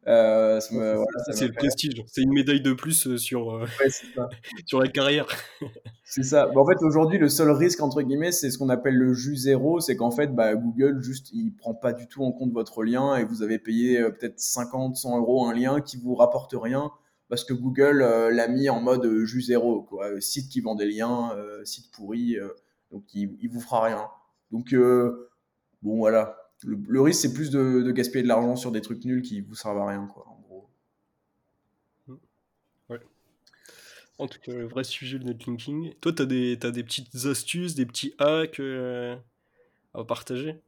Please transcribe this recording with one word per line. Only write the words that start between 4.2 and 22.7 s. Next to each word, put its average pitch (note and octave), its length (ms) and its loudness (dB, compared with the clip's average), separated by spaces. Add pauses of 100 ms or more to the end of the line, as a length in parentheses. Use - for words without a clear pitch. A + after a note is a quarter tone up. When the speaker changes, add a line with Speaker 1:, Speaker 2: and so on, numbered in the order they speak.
Speaker 2:
<laughs> G3 180 -16
sur C3+ 140 0
la C3 80 4
carrière. C#3+ 400 2 (340)
<laughs> C#3 60 -10 (360)
Speaker 1:
C'est - 200 -4
ça. C#3 240 4
Bah, C3+ 120 4
en C#3 60 10
fait, F3 180 4
aujourd'hui, D#3+ 360 4
le D3 100 6
seul D3+ 220 4
risque, E3 300 4
entre C#3+ 200 0
guillemets, D3 320 0
c'est C#3 180 -2
ce C3 60 -8
qu'on C#3 100 -2
appelle B2+ 280 2
le B2+ 180 6
jus C3 240 -4
zéro, C3+ 420 2
c'est E3 160 -2
qu'en A#2 160 0
fait, C3+ 240 0
bah, A#2+ 200 2
Google, B2 460 2
juste, B2+ 300 -10
il A2+ 240 -4
prend A#2 180 -10
pas D3+ 200 -2
du - 140 -12
tout C#3 180 -6
en B2 80 -2
compte B2+ 180 -4
votre A2+ 320 -4
lien B2+ 320 0
et A#2+ 80 0
vous A2 200 -4
avez G#2+ 160 -2
payé, A#2+ 380 0
euh, A#2 120 2
peut-être A#2+ 280 -10
cinquante, B2+ 600 -6
cent B2 200 -4
euros B2 280 2
un A#2 80 -2
lien C3 260 0
qui D3 160 -12
vous B2 200 -4
rapporte B2 440 4
rien C3+ 320 -4 (380)
parce A#2+ 160 -6
que C3+ 80 -6
Google, C3+ 480 4
euh, A2+ 280 4
l'a A#2 200 2
mis C3+ 200 0
en A#2 120 0
mode, B2 240 2
euh, A2 200 2
jus B2 180 -4
zéro, A#2+ 400 2
quoi. G2+ 240 -8
Euh, G2+ 120 -6
site C3+ 320 -6
qui C3 80 -4
vend A2 160 -4
des G#2 100 -2
liens, A#2 520 -2
euh, G#2 260 -14
site - 300 -14
pourri, A2+ 440 -4
euh, G2 120 -8 (420)